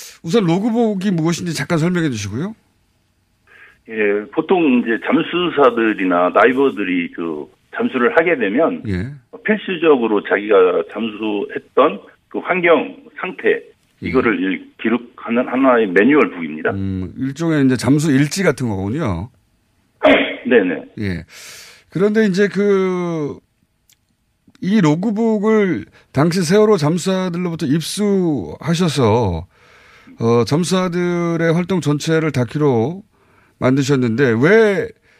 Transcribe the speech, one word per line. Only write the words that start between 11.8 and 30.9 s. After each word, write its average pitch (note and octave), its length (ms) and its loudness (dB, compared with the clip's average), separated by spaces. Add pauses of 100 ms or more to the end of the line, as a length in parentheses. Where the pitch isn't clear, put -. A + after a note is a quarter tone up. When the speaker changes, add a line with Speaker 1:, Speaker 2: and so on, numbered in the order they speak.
Speaker 2:
그 - 120 -8
환경, E3+ 560 0 (240)
상태, D#3 300 -4 (540)
Speaker 1:
예. F#2 40 -6
Speaker 2:
이거를 A2+ 320 0
일-, F#2 280 -4 (140)
기록하는 A#2 680 -4
하나의 B2 400 2
매뉴얼 A2+ 440 4
북입니다. D#2+ 400 -8
Speaker 1:
음, F#2+ 460 -4
일종의 C#3 480 -2
이제 B2+ 100 4
잠수 D3 360 2
일지 D3 320 0
같은 C3+ 260 0
거군요. G2+ 600 -4 (720)
Speaker 2:
<clears throat> - 460 2
네네. F2 380 2 (140)
Speaker 1:
예. F2+ 260 -6 (680)
그런데 G#3 340 2
이제 G3+ 220 2
그, F3+ 920 -2 (1200)
이 G#3 200 2
로그북을 G3+ 1040 2 (260)
당시 E3+ 320 0
세월호 G#3 340 4
잠수사들로부터 F3 880 -2
입수하셔서, C#3+ 1800 0 (760)
어, A#2 240 4
잠수사들의 F3 1080 0